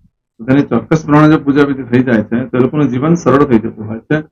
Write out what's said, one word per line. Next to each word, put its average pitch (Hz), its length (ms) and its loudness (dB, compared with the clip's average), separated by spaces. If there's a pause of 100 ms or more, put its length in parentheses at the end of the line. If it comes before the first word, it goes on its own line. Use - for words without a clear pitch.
(380)
તો 113 80 -18
તેની 135 160 2
ચોક્કસ 139 440 -4
પ્રમાણે 151 240 4
જો 156 100 4
પૂજા 139 240 0
વિધિ 135 200 -4
થઈ 120 200 0
જાય 113 200 0
છે, 120 220 -6
તો 127 120 -4
લોકોનું 139 300 0
જીવન 131 260 0
સરળ 143 320 2
થઈ 127 120 2
જતું 107 300 -8
હોય 113 120 -10
છે. 151 320 -4